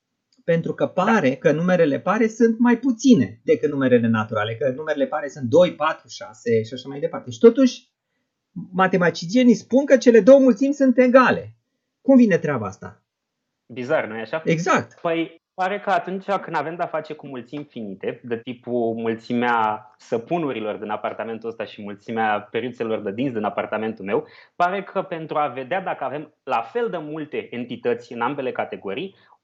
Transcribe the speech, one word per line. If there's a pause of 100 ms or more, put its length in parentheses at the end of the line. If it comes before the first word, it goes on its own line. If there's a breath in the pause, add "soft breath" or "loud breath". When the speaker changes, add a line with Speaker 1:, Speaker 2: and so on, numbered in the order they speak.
(440)
Speaker 1:
Pentru
că
Speaker 2:
Da.
Speaker 1:
pare
că
numerele
pare
sunt
mai
puține
decât
numerele
naturale,
că
numerele
pare
sunt
doi,
patru,
șase
și
așa
mai
departe.
Și
totuși, (840)
matematicienii
spun
că
cele
două
mulțimi
sunt
egale. (460)
Cum
vine
treaba
asta? (680)
Speaker 2:
Bizar,
nu-i
așa?
Speaker 1:
Exact.
Speaker 2:
Păi, (120)
pare
că
atunci
când
avem
de-a
face
cu
mulțimi
finite,
de
tipul
mulțimea (120)
săpunurilor
din
apartamentul
ăsta
și
mulțimea
periuțelor
de
dinți
din
apartamentul
meu, (280 soft breath)
pare
că
pentru
a
vedea
dacă
avem (100)
la
fel
de
multe
entități
în
ambele
categorii, (280 soft breath)